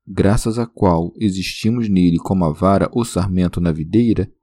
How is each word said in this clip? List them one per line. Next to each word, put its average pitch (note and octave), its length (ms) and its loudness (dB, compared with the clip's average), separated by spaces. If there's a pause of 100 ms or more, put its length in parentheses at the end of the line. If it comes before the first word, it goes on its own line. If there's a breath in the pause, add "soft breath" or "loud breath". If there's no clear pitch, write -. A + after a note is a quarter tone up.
graças G#2+ 540 0
à A#2 80 -4
qual E2+ 480 0
existimos A2 720 -2
nele F2+ 300 4
como F#2 260 0
a D#2 80 0
vara F#2 400 2
ou A#2 140 -2
sarmento F2+ 560 -2
na F2 100 0
videira, F#2+ 580 0 (140)